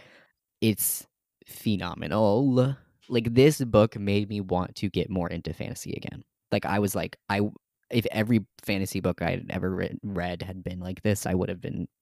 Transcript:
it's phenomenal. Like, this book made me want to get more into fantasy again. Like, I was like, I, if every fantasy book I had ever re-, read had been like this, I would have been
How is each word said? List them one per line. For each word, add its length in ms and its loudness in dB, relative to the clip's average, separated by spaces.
it's 440 0
phenomenal. 1040 2
Like, 240 0
this 300 8
book 340 4
made 320 0
me 120 -2
want 340 -2
to 140 -2
get 200 -2
more 200 -2
into 240 -6
fantasy 400 -8
again. 300 -12
Like, 140 0
I 140 0
was 160 0
like, 220 -4
I, 120 2
if 220 2
every 340 2
fantasy 360 -2
book 220 -2
I 100 -2
had 180 -6
ever 240 -4
re-, 300 -4
read 380 -6
had 220 -10
been 160 -8
like 220 -8
this, 240 0
I 80 0
would 160 0
have 120 -8
been 260 -6